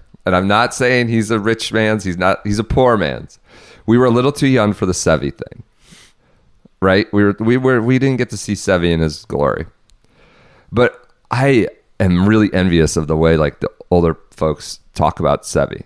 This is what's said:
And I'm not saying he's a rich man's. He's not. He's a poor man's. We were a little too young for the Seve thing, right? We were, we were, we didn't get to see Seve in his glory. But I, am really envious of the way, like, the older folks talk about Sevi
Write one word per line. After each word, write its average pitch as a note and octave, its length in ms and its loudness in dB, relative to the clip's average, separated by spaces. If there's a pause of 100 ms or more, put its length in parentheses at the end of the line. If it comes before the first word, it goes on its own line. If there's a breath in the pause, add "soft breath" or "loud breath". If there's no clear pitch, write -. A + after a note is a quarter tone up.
(260)
And F#2 100 0
I'm F#2 120 0
not A2 260 0
saying B2 340 0
he's A2+ 240 -2
a A2 80 0
rich A2 320 -4
man's. A2 320 0
He's F2+ 140 -4
not. F#2 280 0
He's G#2 140 -2
a A2+ 40 -2
poor B2 340 0
man's. D2 420 -6 (460 loud breath)
We A2+ 120 4
were B2+ 80 4
a B2+ 60 2
little B2 220 2
too C#3 140 -2
young A2 260 2
for G2 120 -4
the F#2 80 -2
Seve C#2+ 420 -2
thing, - 280 -18 (1200 soft breath)
right? F#2+ 320 2
We G#2 100 4
were, G2+ 160 2
we A2+ 180 0
were, B2+ 240 2
we B2+ 180 2
didn't C3+ 180 0
get B2 140 -4
to G#2 60 -10
see - 160 -6
Seve F#2 360 0
in E2 100 0
his D#2+ 260 -2
glory. C#2+ 400 -4 (1080 soft breath)
But - 360 -2 (240)
I, B2+ 360 2 (320)
am F#2 280 2
really G#2+ 260 2
envious E2+ 440 2
of D#2 100 -2
the D#2 100 -2
way, E2 200 4
like, D2+ 220 -2
the - 100 -6 (220)
older E2 260 0 (140)
folks - 480 -6 (140)
talk D#2 260 -2
about D2 240 -2
Sevi - 420 -6